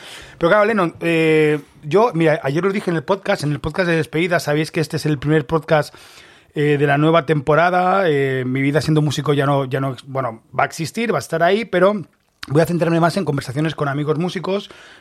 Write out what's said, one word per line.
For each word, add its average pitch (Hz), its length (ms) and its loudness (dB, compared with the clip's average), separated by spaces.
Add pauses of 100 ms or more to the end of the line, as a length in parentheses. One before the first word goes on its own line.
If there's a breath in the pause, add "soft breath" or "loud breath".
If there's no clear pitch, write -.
(380 loud breath)
Pero 165 120 2
claro, 208 140 6
Lennon, 202 340 0
eh, 156 600 2 (240)
yo, 196 300 4
mira, 160 280 2
ayer 143 220 -2
lo 196 80 0
dije 202 180 -4
en 165 60 0
el 156 80 -4
podcast, 196 400 -2
en 147 80 -2
el 139 80 -6
podcast 170 280 -4
de 165 60 2
despedida, 165 460 -2
sabéis 151 320 -2
que 170 80 -2
este 151 160 -4
es 139 100 -4
el 147 140 -2
primer 151 260 0
podcast, 156 480 0 (600 loud breath)
eh, 147 220 2
de 147 100 2
la 143 100 2
nueva 160 280 2
temporada, 175 840 2
eh, 135 340 0
mi 127 160 -2
vida 143 200 0
siendo 151 220 2
músico 147 320 -2
ya 139 120 0
no, 139 200 0
ya 135 120 -4
no, 135 160 -4 (140)
bueno, 127 340 -6 (160)
va 135 60 2
a - 20 2
existir, 214 460 -4
va 156 60 0
a - 20 -4
estar 165 240 -2
ahí, 202 200 2
pero 185 380 2 (460)
voy 147 140 4
a - 20 0
centrarme 165 360 0
más 165 160 2
en 196 80 -2
conversaciones 143 500 -4
con 147 140 -4
amigos 147 320 -2
músicos 180 500 -4 (300 loud breath)